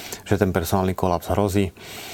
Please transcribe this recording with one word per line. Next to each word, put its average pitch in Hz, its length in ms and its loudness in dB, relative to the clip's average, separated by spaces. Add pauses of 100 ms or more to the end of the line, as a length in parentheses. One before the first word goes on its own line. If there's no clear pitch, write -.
(260)
že 98 160 2
ten 95 80 4
personálny 92 480 2
kolaps 87 320 0
hrozí. 98 400 2 (440)